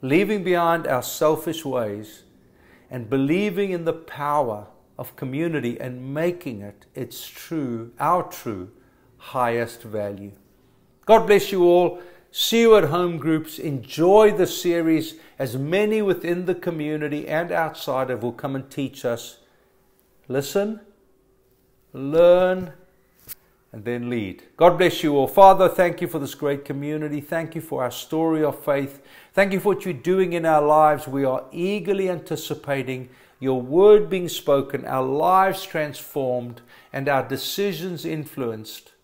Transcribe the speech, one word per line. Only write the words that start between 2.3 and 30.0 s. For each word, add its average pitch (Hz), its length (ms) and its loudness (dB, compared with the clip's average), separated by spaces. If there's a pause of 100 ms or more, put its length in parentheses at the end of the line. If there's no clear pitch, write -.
and 120 180 -10
believing 175 640 0
in 175 140 -6
the 160 80 -2
power 143 720 -4 (320)
of - 160 -14
community 139 680 -4
and 127 320 -10
making 156 480 -6
it 101 240 -16 (100)
its - 340 -12
true, 120 720 -8
our 165 240 0
true 98 460 -12 (460)
highest 117 680 -4
value. 101 500 -8 (760)
God 226 200 8
bless 202 260 4
you 185 100 2
all. 175 400 4 (280)
See - 320 0
you 226 140 8
at 190 80 6
home 170 320 -2
groups. 160 440 -2
Enjoy 170 720 4
the 175 160 2
series. 165 640 0 (240)
As 127 180 -4
many 208 460 0
within 175 440 -2
the 180 100 -2
community 151 720 -4
and 170 240 -2
outside 139 580 -4
of 120 140 -6
will 120 80 -4
come 135 240 -8
and 135 120 -10
teach - 360 -8
us. 117 340 -6 (880)
Listen, 202 540 -4 (1120)
learn, 175 800 4 (1000)
and 107 120 -16
then 120 240 -4
lead. 104 360 -6 (120)
God 175 220 6
bless 170 240 2
you 147 140 2
all. 135 100 2
Father, 190 420 8
thank 175 320 0
you 175 60 -4
for 151 140 -6
this 139 160 -8
great 143 280 -4
community. 147 560 -6
Thank 160 360 -8
you 165 40 -8
for - 220 -6
our 123 80 -2
story 160 540 -2
of 139 200 -4
faith. 139 380 -2 (300)
Thank 196 200 2
you 196 60 0
for 196 160 2
what 180 100 -10
you're 180 100 -4
doing 180 380 0